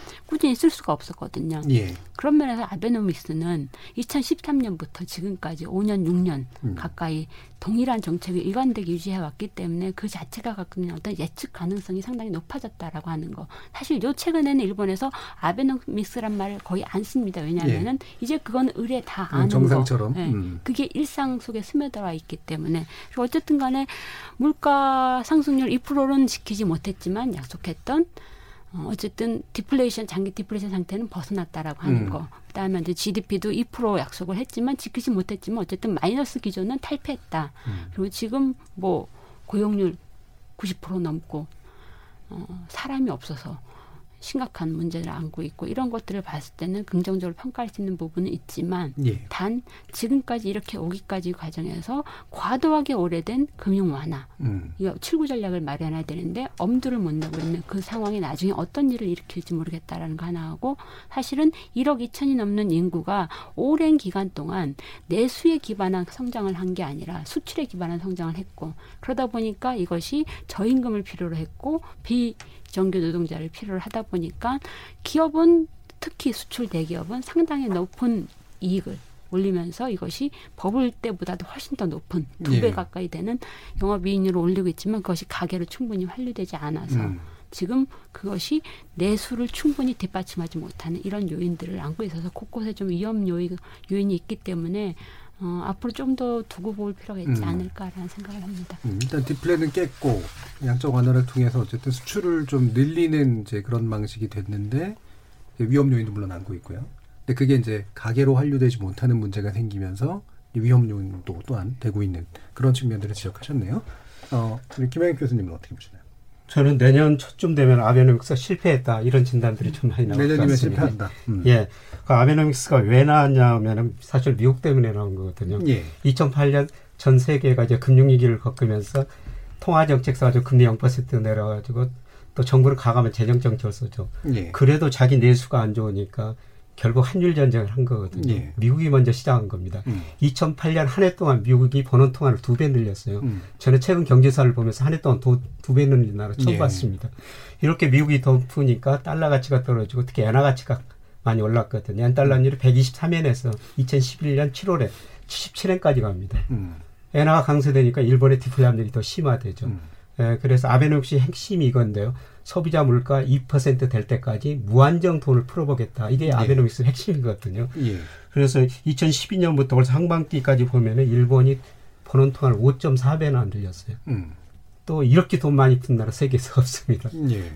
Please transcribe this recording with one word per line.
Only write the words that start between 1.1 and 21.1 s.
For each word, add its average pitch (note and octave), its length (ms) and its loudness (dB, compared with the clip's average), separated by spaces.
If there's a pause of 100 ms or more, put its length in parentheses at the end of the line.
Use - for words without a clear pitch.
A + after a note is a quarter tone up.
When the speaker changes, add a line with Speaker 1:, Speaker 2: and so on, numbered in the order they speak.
Speaker 2:
예. G#2 220 4 (240)
Speaker 1:
그런 D4 220 2
면에서 B3 240 0
아베노믹스는 F3 1080 -4 (280)
이천십삼 C#4+ 600 -4
년부터 F#3 460 -6
지금까지 E3 600 -10
오 F#3+ 160 -4
년, G3+ 240 0
육 F3 80 0
년 D#3+ 320 -2 (160)
Speaker 2:
음. A2 120 -4
Speaker 1:
가까이 D#3+ 520 -8 (340)
동일한 A#3 400 -2
정책을 F3 440 -4
일관되게 G#3+ 480 -2
유지해왔기 F3+ 560 -6
때문에 F3+ 440 -6
그 G#3+ 140 -8
자체가 G#3 480 -10
갖고 F#3 280 -10
있는 F3 120 -6
어떤 E3 240 -8
예측 - 340 -10
가능성이 F#3 500 -6
상당히 A3+ 280 -10
높아졌다라고 E3+ 800 -12
하는 D#3+ 220 -8
거. D3+ 140 -14 (260)
사실 B3 300 -4
요 C4+ 100 0
최근에는 C#4+ 480 0
일본에서 F#3+ 500 -2 (300)
아베노믹스란 G#3+ 960 -4
말을 G3+ 260 -6
거의 F#3 220 -6
안 G3 180 -6
씁니다. G#3 380 -4
왜냐하면은 E3 600 0
Speaker 2:
예. - 180 -20
Speaker 1:
이제 C#4 180 -2
그건 B3+ 360 0
의례 A#3+ 300 -4
다 - 280 -10
Speaker 2:
음, C#3+ 40 -2
Speaker 1:
아는 C3 120 4
Speaker 2:
정상처럼. C3 640 2
Speaker 1:
거. F3 80 -4
예. E3+ 60 -4
Speaker 2:
음. F2+ 360 -4
Speaker 1:
그게 C4 300 -4
일상 C4+ 480 -4